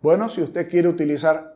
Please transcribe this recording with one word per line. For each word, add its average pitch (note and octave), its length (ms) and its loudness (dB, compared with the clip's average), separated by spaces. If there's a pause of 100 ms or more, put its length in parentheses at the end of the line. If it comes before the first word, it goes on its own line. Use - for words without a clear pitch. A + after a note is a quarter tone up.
Bueno, F#3+ 280 2
si F3+ 120 -6
usted E3 260 -4
quiere F3 200 2
utilizar D#3 680 -2